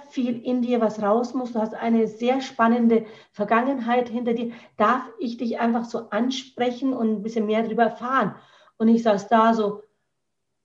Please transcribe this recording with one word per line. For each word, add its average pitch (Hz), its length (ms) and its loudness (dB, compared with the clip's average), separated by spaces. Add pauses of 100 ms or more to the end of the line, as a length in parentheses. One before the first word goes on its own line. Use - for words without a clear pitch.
(100)
viel 247 340 -4
in 254 180 0
dir, 233 180 0
was 214 220 0
raus 220 320 2
muss. 254 180 -4
Du 226 80 -4
hast 220 140 -4
eine 226 320 2
sehr 254 340 0
spannende 233 640 2 (260)
Vergangenheit 240 760 0
hinter 233 260 -2
dir. 233 180 -6 (240)
Darf 240 260 2 (160)
ich 233 200 -6
dich 240 200 -4
einfach 233 260 0
so - 260 -10
ansprechen 247 800 -2
und 226 180 0
ein 208 120 -2
bisschen 226 240 -4
mehr 214 160 0
darüber 226 220 0
erfahren?“ 226 520 -2 (420)
Und 220 100 2
ich 233 140 6
saß 202 260 2
da 226 260 6
so, 208 280 -2 (840)